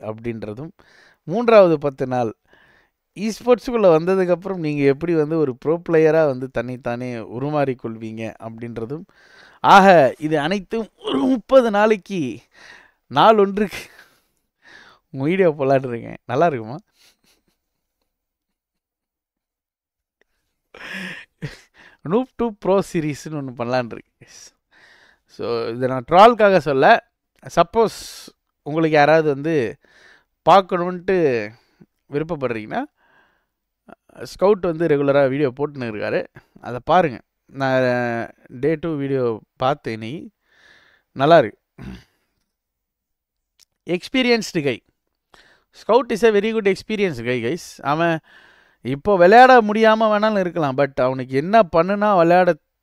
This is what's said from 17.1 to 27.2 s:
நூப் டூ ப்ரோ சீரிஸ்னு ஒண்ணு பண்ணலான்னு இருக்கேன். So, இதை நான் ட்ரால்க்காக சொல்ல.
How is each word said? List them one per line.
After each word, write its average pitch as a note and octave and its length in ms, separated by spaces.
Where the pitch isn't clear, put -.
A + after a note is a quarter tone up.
நூப் A3 340
டூ A#3 180
ப்ரோ F#3+ 280
சீரிஸ்னு D#3 480
ஒண்ணு C3+ 180
பண்ணலான்னு A#2+ 340
இருக்கேன். - 360
So, A2+ 400
இதை B2 220
நான் B2+ 220
ட்ரால்க்காக G3+ 480
சொல்ல. D3+ 520